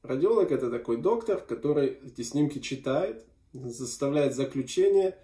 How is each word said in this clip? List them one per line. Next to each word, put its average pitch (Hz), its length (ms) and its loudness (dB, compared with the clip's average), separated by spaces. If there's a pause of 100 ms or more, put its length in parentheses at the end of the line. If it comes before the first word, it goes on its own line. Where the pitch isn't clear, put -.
Радиолог — 170 500 2
это 123 180 0
такой 117 240 -2
доктор, 196 460 0
который 143 640 0
эти 123 160 -12
снимки 143 380 0
читает, 131 680 -4 (260)
заставляет 135 840 -2
заключение 185 880 2